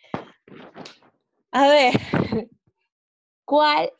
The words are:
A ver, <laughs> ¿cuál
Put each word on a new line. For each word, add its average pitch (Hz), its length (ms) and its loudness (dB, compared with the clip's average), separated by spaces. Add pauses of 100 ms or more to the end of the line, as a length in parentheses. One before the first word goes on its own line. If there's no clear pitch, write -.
(1500)
A 277 160 2
ver, 285 260 4
<laughs> - 640 -6 (880)
¿cuál 302 540 0